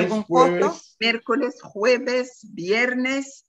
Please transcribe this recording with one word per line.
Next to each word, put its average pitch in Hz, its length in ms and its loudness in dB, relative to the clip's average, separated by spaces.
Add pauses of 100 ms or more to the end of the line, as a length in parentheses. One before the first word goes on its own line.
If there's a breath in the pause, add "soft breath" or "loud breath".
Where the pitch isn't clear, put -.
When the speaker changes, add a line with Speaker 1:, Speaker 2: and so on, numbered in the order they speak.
Speaker 1:
algún 214 200 -2
Speaker 2:
jueves. 175 420 4
Speaker 1:
costo? 339 180 -4 (160)
Speaker 3:
Miércoles, 233 600 -2
jueves, 254 800 -2 (120)
viernes 254 960 -2